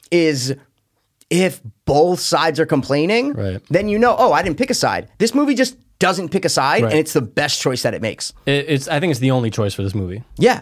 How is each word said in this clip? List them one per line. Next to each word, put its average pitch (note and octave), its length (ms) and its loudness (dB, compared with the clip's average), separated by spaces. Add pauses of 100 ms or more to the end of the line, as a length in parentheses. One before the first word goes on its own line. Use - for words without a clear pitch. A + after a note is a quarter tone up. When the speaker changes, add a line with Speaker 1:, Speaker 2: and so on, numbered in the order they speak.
(120)
Speaker 1:
is D3 420 2 (760)
if F3+ 300 0 (260)
both E3+ 360 4
sides D#3 380 0
are D#3+ 60 2
complaining, D#3+ 680 0
Speaker 2:
Right. G2 360 -6
Speaker 1:
then G3+ 200 2
you G#3 100 0
know, A#3+ 180 4
"Oh, A#3 140 4
I D#3 120 2
didn't E3 140 -4
pick C4 120 0
a B3+ 60 0
side." F#2+ 320 -2 (100)
This - 180 0
movie C#4+ 200 2
just B3+ 200 0 (240)
doesn't F3+ 300 -2
pick F#3+ 160 -2
a D#3+ 40 0
side, C#3+ 340 2
Speaker 2:
Right. A2+ 80 0
Speaker 1:
and D3+ 80 4
it's D#3 140 0
the C#3+ 80 2
best C#3 380 -2
choice B2+ 220 -2
that A2+ 140 0
it E2 80 -8
makes. - 280 -6 (140)
Speaker 2:
It, C#3+ 240 0
it's, C#3 180 -2
I D#3 120 -2
think E3+ 120 0
it's A#2+ 80 -2
the C3 120 2
only B2 180 0
choice G#2 240 -2
for - 100 -8
this G2 120 -4
movie. F#2+ 260 -6 (160)
Speaker 1:
Yeah. A#3+ 240 2